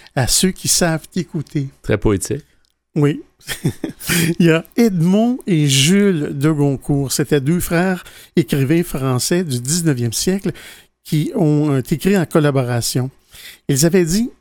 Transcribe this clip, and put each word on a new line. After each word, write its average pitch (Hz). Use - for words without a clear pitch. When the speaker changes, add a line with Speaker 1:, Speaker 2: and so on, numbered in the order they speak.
Speaker 1:
à 123
ceux -
qui -
savent 160
écouter. » 147
Speaker 2:
Très 110
poétique. 110
Speaker 1:
Oui. 156
<laughs> -
Il 175
y 165
a 165
Edmond 214
et 156
Jules 160
de 139
Goncourt. 143
C'était 147
deux 165
frères 175
écrivains 156
français 135
du 131
dix-neuvième 131
siècle 190
qui 160
ont, 151
euh, 131
écrit 190
en 170
collaboration. 131
Ils 139
avaient 175
dit 208